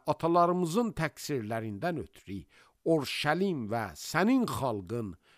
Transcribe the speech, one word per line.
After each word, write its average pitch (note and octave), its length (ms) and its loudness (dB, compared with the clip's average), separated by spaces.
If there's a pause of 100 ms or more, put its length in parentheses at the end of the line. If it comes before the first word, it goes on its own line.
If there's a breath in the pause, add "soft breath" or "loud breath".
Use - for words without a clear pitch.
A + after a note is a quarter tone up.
atalarımızın F3 840 2
təqsirlərindən A#2 1120 -4
ötürü F#2 400 -12 (440 soft breath)
Orşəlim D#3+ 840 2
və A2+ 140 -2 (120)
sənin A3+ 480 2
xalqın A2 680 -4 (240 soft breath)